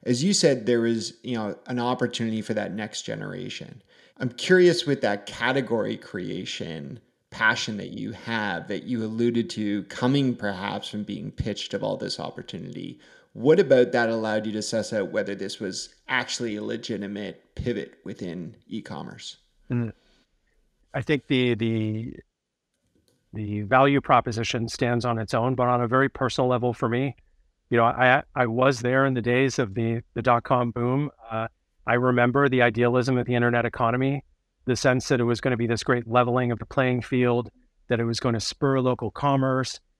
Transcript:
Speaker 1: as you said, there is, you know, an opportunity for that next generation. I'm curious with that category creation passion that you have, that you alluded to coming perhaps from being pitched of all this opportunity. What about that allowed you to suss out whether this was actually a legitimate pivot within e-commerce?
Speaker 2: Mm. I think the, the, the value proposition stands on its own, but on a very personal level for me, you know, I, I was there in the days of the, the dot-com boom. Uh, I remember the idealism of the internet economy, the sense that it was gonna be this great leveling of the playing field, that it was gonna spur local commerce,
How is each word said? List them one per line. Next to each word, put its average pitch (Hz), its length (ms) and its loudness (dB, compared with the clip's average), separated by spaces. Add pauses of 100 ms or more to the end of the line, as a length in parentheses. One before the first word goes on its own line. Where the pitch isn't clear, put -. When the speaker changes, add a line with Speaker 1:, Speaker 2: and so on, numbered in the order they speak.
Speaker 1:
as 123 200 0
you 202 80 4
said, 135 340 2
there 117 200 4
is, 117 360 -2
you 123 140 -6
know, 107 200 -4 (100)
an 123 120 -4
opportunity 117 640 -2
for 110 120 -6
that 101 180 -6
next 107 300 -8
generation. 101 800 -10 (360)
I'm 123 120 -4
curious 180 560 6
with 139 160 0
that 101 240 0
category 117 720 -2
creation 92 1040 -10 (300)
passion 110 460 2
that 95 140 -10
you 104 220 -8
have, 101 560 -4
that 98 160 -6
you 113 200 -4
alluded 117 460 0
to 104 340 -4
coming 131 500 0
perhaps 101 540 -6
from 107 140 -8
being 101 280 -10
pitched - 440 -6
of 101 100 -4
all 101 140 -4
this - 200 -8
opportunity. 90 800 -12 (360)
What 147 260 4
about 131 320 4
that 117 160 2
allowed 110 380 -2
you 110 60 -6
to 107 100 -4
suss 110 320 -4
out 98 180 -2
whether 101 220 -2
this 98 260 -8
was 95 340 -8 (140)
actually 123 480 -2
a 104 60 -8
legitimate 104 920 -8
pivot - 500 -6
within 87 520 -10 (120)
e-commerce? - 680 -12 (340)
Speaker 2:
Mm. 120 220 -2 (1040)
I 135 80 -4
think 147 240 -2
the, 127 280 2
the, 110 600 -2 (1200)
the 104 280 -4
value 135 380 6
proposition 117 680 2
stands 120 360 0
on 117 140 0
its 110 160 -4
own, 123 200 2
but 123 140 2
on 123 140 4
a 117 60 0
very 131 200 4
personal 127 400 0
level 123 240 2
for 120 160 -2
me, 127 260 -2 (540)
you 120 80 2
know, 117 80 6
I, 127 380 4 (120)
I 127 120 2
was 123 340 2
there 127 240 2
in 135 80 2
the 123 80 -2
days 120 380 2
of 101 160 -2
the, 113 260 -2 (140)
the 120 80 -4
dot-com 120 480 2
boom. 127 400 0 (200)
Uh, 113 180 -6 (380)
I 117 80 2
remember 123 540 4
the 123 140 4
idealism 120 560 4
of 120 80 0
the 120 80 0
internet 120 320 2
economy, 127 580 0 (400)
the 127 120 2
sense 127 320 2
that 127 120 4
it 117 40 2
was 117 180 0
gonna 127 160 0
be 117 80 0
this 113 180 -2
great 120 240 0
leveling 120 440 2
of 110 60 -2
the - 60 -12
playing 127 380 0
field, 120 480 0 (380)
that 117 120 0
it 117 40 0
was 117 140 -2
gonna 113 220 0
spur 135 400 0
local 123 300 0
commerce, 131 680 0 (220)